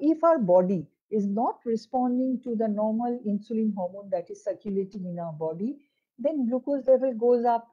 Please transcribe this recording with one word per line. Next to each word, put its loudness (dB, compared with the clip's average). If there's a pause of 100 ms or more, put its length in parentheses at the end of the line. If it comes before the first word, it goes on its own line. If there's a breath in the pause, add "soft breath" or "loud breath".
if 2
our 6
body 4 (240)
is 0
not -2
responding -2
to -4
the 0
normal -2
insulin -2
hormone -8
that -4
is -16
circulating -6
in -8
our -8
body, -6 (400 soft breath)
then -2
glucose -2
level 4
goes 2
up 0